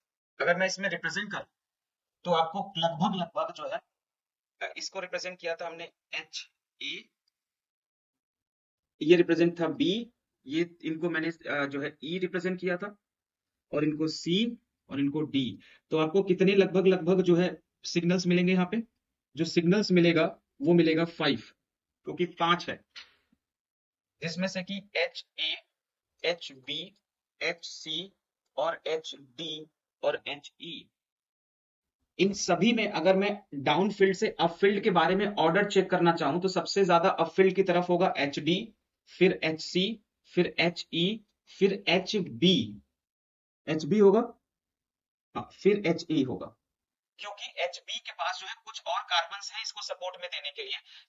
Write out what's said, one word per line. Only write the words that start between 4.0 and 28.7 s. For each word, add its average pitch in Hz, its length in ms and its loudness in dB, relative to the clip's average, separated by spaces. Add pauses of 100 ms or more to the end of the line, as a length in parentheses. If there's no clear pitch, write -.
इसको - 220 -10
represent 180 400 -10
किया 165 160 -6
था 175 120 -10
हमने 165 180 -12 (300)
एच - 240 -12 (420)
ए, 196 280 -12 (1900)
ये 160 160 6
represent 170 420 2
था 165 100 0
बी, 180 420 -2 (340)
ये 160 240 -4 (140)
इनको 160 260 -4
मैंने, 165 180 -4
अ, 147 400 -6
जो 139 140 -8
है 147 220 -8
ई 165 160 -6
represent 185 400 -4
किया 180 180 -4
था, 202 180 -10 (760)
और 151 120 0
इनको 151 260 -2
सी 208 480 -2 (320)
और 135 100 -6
इनको 143 240 0
D। 131 240 -2 (440)
तो 156 80 2
आपको 156 260 2
कितने 185 300 4
लगभग, 185 320 4
लगभग 180 360 4
जो 170 140 6
है 180 120 2 (360)
signals 175 420 0
मिलेंगे 180 260 4
यहाँ 180 180 2
पे? 226 100 -2 (540)
जो 160 120 -2
signals 185 460 2
मिलेगा 170 320 6 (360)
वो 160 120 4
मिलेगा 165 340 4
five, 139 340 -2 (680)
क्योंकि 175 180 -4 (100)
पांच 170 340 0
है, - 140 -12 (1400)
जिसमें 170 280 -4
से 185 140 -6
कि 196 180 -10 (160)
एच 523 280 -4 (140)
ए, - 160 -4 (680)
एच 170 280 -4
बी, 143 300 -12 (600)
एच 170 240 -6
सी 170 460 -12 (460)
और 165 300 -4